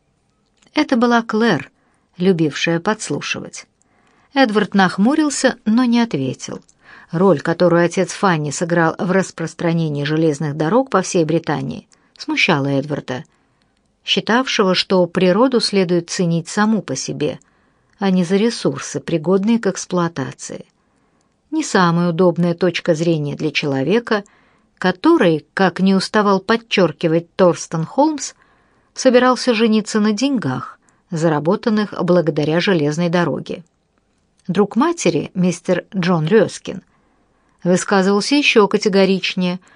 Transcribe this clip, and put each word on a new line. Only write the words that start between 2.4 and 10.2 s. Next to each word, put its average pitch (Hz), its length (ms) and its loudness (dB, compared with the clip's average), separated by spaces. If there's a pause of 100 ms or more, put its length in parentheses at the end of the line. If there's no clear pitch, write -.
подслушивать. 156 880 -6 (680)
Эдвард 214 400 2
нахмурился, 247 880 2
но 226 200 2
не 233 160 2
ответил. 139 600 -4 (500)
Роль, 165 300 2
которую 170 440 2
отец 175 280 -2
Фанни 156 380 0
сыграл 165 480 0
в 180 120 -4
распространении 165 920 -2
железных 156 520 0